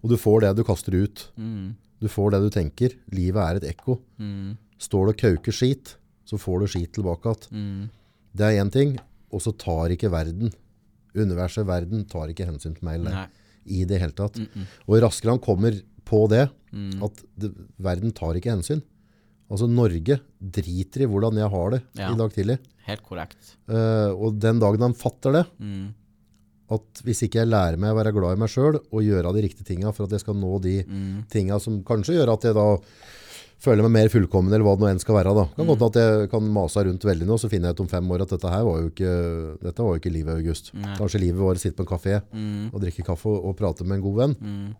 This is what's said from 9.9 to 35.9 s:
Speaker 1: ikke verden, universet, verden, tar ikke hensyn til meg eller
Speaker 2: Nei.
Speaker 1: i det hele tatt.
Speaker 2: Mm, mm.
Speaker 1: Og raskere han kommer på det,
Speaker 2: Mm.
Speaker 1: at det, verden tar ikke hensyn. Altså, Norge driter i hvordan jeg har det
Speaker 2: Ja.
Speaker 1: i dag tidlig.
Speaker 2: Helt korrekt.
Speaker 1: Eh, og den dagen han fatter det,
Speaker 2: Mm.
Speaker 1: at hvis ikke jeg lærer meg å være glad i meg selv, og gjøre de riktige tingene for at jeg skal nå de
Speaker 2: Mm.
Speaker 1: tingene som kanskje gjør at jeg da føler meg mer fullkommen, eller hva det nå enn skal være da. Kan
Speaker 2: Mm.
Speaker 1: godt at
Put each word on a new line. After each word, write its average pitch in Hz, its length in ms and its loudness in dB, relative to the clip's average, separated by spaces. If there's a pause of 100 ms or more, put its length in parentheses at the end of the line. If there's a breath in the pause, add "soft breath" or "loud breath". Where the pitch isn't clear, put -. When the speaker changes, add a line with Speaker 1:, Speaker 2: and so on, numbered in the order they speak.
Speaker 1:
ikke 90 200 0
verden, 85 420 -4 (640)
universet, 95 520 -2
verden, 90 420 -2
tar 78 220 -8
ikke 90 160 -8
hensyn 80 300 -8
til - 100 -12
meg 82 140 -4
eller 101 100 -4
Speaker 2:
Nei. 95 160 -6 (400 soft breath)
Speaker 1:
i 92 180 -2
det 92 160 0
hele 82 120 -2
tatt. 104 260 -6
Speaker 2:
Mm, 110 160 -8
mm. 95 120 -8 (220 loud breath)
Speaker 1:
Og 110 140 6
raskere 113 320 0
han 127 80 -2
kommer 107 320 2 (300)
på 110 260 4
det, 127 180 6 (240)
Speaker 2:
Mm. 98 300 -8
Speaker 1:
at 107 200 -8 (140)
det, 101 140 -6 (320)
verden 92 320 -2
tar 82 240 -4
ikke 113 160 -2
hensyn. 147 260 -2 (720 soft breath)
Altså, 107 180 0
Norge 117 520 2 (200)
driter 92 640 -4
i 135 80 2
hvordan 107 260 0
jeg 107 140 0
har 95 200 -2
det 123 100 0 (180)
Speaker 2:
Ja. 98 140 -4
Speaker 1:
i 117 40 -2
dag 113 160 0
tidlig. 107 260 -2 (280)
Speaker 2:
Helt 101 160 -10
korrekt. - 540 -14 (120)
Speaker 1:
Eh, 110 460 2
og 107 240 -2
den 113 220 4
dagen 107 200 4
han 123 140 2
fatter - 380 -2
det, 170 140 4 (140)
Speaker 2:
Mm. 101 320 -10 (800)
Speaker 1:
at - 340 -6
hvis 117 220 -2
ikke 113 160 0
jeg 117 80 2
lærer 90 260 4
meg 104 140 0
å 110 80 2
være 107 160 2
glad 92 220 2
i 104 40 0
meg 110 80 0
selv, 151 300 2 (140)
og 107 100 0
gjøre 95 320 2
de 107 80 2
riktige 101 240 -4
tingene 98 260 -4
for 104 120 -6
at 95 60 -6
jeg 104 100 -2
skal 107 140 -6
nå 98 280 -2
de 92 220 0
Speaker 2:
Mm. 98 440 -8
Speaker 1:
tingene 101 320 0
som 104 220 -4
kanskje 113 320 0
gjør 131 200 4
at - 80 -4
jeg 113 120 2
da 104 220 4 (840 loud breath)
føler 110 220 4
meg 113 80 6
mer 110 180 6
fullkommen, 95 460 4
eller 107 100 4
hva 101 140 6
det - 80 0
nå 101 40 4
enn 92 100 0
skal 110 160 2
være 95 180 4
da. 104 100 4 (120)
Kan 165 100 0
Speaker 2:
Mm. 156 100 4
Speaker 1:
godt 110 120 2
at 107 60 -2 (260)